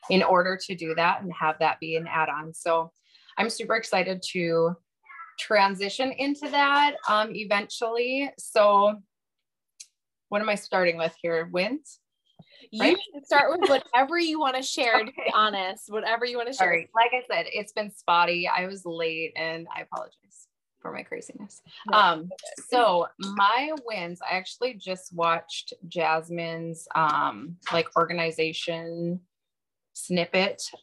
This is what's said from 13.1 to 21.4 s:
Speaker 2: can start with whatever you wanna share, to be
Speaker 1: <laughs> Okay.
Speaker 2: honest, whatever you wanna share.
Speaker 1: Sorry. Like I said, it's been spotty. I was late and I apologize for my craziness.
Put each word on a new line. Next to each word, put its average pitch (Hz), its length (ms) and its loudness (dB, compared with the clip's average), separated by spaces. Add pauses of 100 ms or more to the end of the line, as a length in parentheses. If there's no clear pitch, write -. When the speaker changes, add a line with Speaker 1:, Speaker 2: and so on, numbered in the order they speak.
Speaker 2:
can 285 120 -16
start 285 260 4
with 359 200 2
whatever 269 480 4
you 311 220 0
wanna 262 220 0
share, 247 360 2
to 220 60 0
be 240 80 -8
Speaker 1:
<laughs> - 80 -12
Okay. 240 140 -2
Speaker 2:
honest, 202 580 0
whatever 220 320 -2
you 247 140 -4
wanna 240 140 -4
share. - 20 -10 (140)
Speaker 1:
Sorry. 170 260 -2
Like 233 180 4
I 254 100 -2 (100)
said, 170 200 0
it's 208 200 -8
been 214 200 -6
spotty. 175 560 2
I 180 180 0
was 190 180 -12
late 165 520 -4
and 165 380 -6
I 165 80 -12
apologize - 640 -14 (320)
for 165 120 -10
my - 120 -10
craziness. - 580 -14 (240)